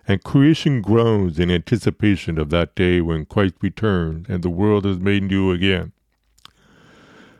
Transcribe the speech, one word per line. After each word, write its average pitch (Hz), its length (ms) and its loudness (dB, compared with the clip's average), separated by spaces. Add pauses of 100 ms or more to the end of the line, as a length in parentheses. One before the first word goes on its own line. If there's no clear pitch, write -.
And 98 160 0
creation 143 560 4
groans 101 580 2
in 87 100 2
anticipation 90 880 -2
of 76 120 -2
that 85 260 -2
day 90 240 2
when 82 240 -2
Christ 98 380 -2
returns 87 680 -4
and 90 160 -6
the 90 60 -2
world 101 360 0
is 95 140 -2
made 98 240 0
new 95 280 0
again." 87 420 -2 (1500)